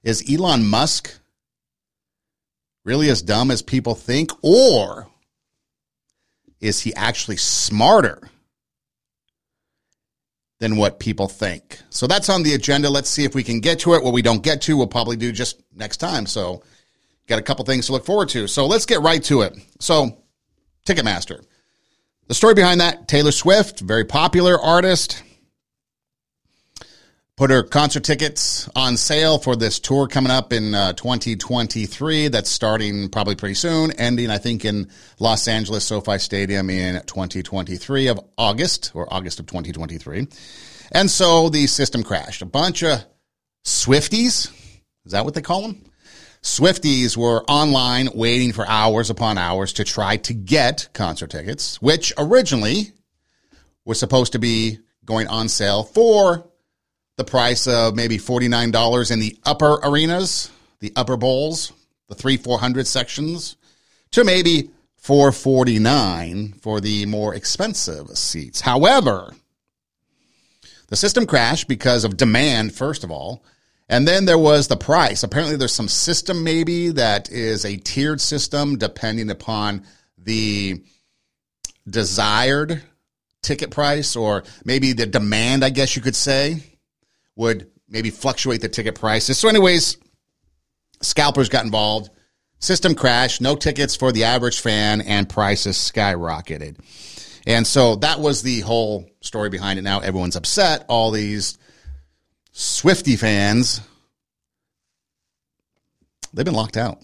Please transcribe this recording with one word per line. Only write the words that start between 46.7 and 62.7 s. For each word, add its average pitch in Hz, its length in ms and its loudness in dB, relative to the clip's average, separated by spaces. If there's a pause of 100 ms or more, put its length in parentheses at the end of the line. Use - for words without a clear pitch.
were 117 320 2
online 131 640 2
waiting 120 400 2
for 107 120 -4
hours 110 440 2
upon 107 260 -2
hours 92 380 -2
to 104 100 -2
try 104 320 -2
to - 160 -6
get 120 600 0
concert 82 340 -6
tickets, - 540 -10
which 151 340 2
originally 151 760 2 (920)
were 113 100 -4
supposed 127 380 2
to 123 60 -4
be 113 400 -2 (260)
going 110 240 -2
on 113 220 -4
sale 101 320 0
for 202 640 4 (720)
the 123 60 -4
price 123 420 0
of 113 280 2
maybe 113 220 -2
forty-nine 120 540 0
dollars 117 400 2
in 113 100 0
the 113 240 -6
upper 147 380 2
arenas, 160 680 0 (280)
the 104 180 -10
upper 127 220 -2
bowls, 139 560 -2 (340)
the 101 60 -18
three, 131 240 0
four 123 200 -2
hundred 123 280 -2